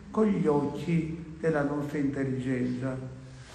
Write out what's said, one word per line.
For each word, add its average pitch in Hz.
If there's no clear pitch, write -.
con 220
gli 175
occhi 147
della 156
nostra 143
intelligenza. 127